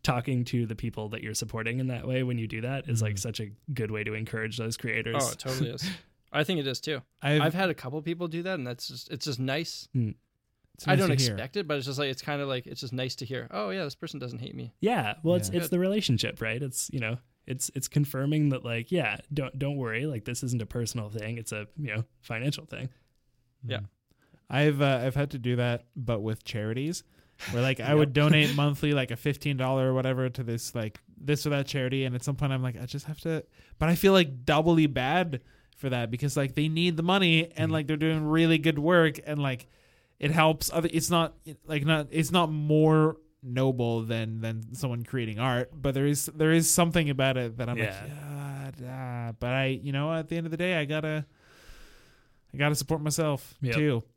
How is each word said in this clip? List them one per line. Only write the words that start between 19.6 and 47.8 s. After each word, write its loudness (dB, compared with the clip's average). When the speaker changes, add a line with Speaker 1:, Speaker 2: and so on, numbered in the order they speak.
Speaker 1:
worry. -2
Like, -4
this -6
isn't 0
a -6
personal -4
thing. -8
It's -10
a, -6
you -4
know, -2
financial -4
thing. -10
Speaker 3:
Yeah. -6
Speaker 2:
Mm-hmm. -10
I've, 4
uh, 4
I've 0
had 0
to -8
do 0
that, 0
but -2
with -4
charities, -4
where, 0
like, 0
I -4
Speaker 1:
<laughs> -
Yep. 6
Speaker 2:
would 6
donate 6
monthly, 2
like, 0
a -4
fifteen -2
dollar 2
or 2
whatever 0
to -8
this, -6
like, -6
this -2
or 0
that 0
charity, -2
and -2
at -6
some -2
point 0
I'm 0
like, -4
"I -10
just -8
have -10
to," -4
but 2
I 6
feel, 6
like, 4
doubly 6
bad 0
for -6
that -2
because, -2
like, 0
they 2
need 2
the 0
money 4
and -18
Speaker 1:
Mm-hmm. 2
Speaker 2:
like, 0
they're 2
doing 2
really 6
good 2
work, 6
and, -2
like, -4
it 0
helps 4
other, 0
it's 0
not, 2
like, -2
not, 2
it's 0
not 4
more 4
noble 0
than, -4
than -6
someone -4
creating -4
art, 0
but -2
there 2
is, 0
there 2
is 6
something 4
about 2
it -4
that -2
I'm -2
Speaker 1:
Yeah. -2